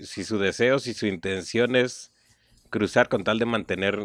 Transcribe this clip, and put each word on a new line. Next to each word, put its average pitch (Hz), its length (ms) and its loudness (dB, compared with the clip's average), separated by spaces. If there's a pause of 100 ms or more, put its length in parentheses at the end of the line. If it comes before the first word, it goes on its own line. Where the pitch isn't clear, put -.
si - 220 -10
su 107 160 -2
deseo, 120 400 2
si 120 160 -6
su - 140 -4
intención 98 680 -2
es 127 380 0 (560)
cruzar 107 400 2
con 104 160 -2
tal 110 160 0
de 117 60 0
mantener 101 580 -2